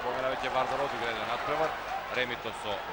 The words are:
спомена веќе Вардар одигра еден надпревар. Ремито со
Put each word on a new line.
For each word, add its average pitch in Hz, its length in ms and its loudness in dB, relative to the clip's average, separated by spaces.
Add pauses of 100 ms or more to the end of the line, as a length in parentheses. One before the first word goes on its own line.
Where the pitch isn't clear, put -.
спомена 131 320 2
веќе 131 180 0
Вардар 127 320 2
одигра 117 300 0
еден 107 180 -2
надпревар. 147 400 2 (440)
Ремито 120 360 0 (120)
со 104 120 -2 (180)